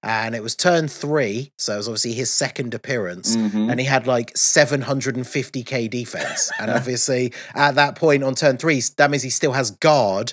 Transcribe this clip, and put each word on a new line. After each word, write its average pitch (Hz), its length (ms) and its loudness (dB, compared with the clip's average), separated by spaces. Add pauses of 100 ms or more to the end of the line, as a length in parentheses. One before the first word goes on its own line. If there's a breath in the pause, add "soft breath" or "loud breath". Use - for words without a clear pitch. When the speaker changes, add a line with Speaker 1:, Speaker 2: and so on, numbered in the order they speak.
Speaker 1:
and 110 320 -2
it 110 80 -6
was 113 120 -4
turn 165 340 2
three, 139 680 -2
so 110 160 -4
it 104 40 -4
was 107 100 -6
obviously 117 260 -4
his 120 180 -2
second 123 400 -4
appearance, 107 640 -4
Speaker 2:
Mm-hmm. 107 340 0
Speaker 1:
and 120 100 0
he 131 60 0
had, 131 200 2
like, 120 300 0
seven 143 460 4
hundred 135 340 -2
and 127 100 -4
fifty 131 360 -6
K 117 260 -4
defense, 110 680 -4
Speaker 2:
<laughs> - 40 -8
Speaker 1:
and - 120 -4
obviously 127 640 0 (220 loud breath)
at 143 200 2
that 143 220 2
point 147 280 4
on 131 100 -2
turn 135 220 4
three, 147 240 0 (160)
that 143 140 4
means 135 140 0
he 131 60 -6
still 139 220 0
has 127 200 -2
guard 117 600 2